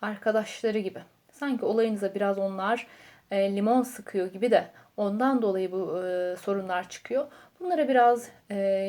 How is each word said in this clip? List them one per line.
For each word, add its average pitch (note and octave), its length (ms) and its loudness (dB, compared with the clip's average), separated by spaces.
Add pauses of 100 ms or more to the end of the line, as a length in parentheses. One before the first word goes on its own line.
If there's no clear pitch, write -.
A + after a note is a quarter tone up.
arkadaşları G#3+ 760 -2
gibi. F#3+ 220 -4 (320)
Sanki C4+ 320 -2
olayınıza G#3 500 0
biraz G3+ 240 0
onlar, G3 480 -2 (440)
e, G3 260 0
limon A3 260 4
sıkıyor G3 500 -4
gibi G#3+ 180 0
de G#3 160 6 (300)
ondan A3+ 460 0
dolayı F#3+ 300 0
bu, F#3 320 -4
e, F3+ 320 -2
sorunlar F#3+ 520 -4
çıkıyor. C4+ 380 -4 (340)
Bunlara F4 280 0
biraz, A#3+ 420 4 (200)
e, G3+ 60 -6 (320)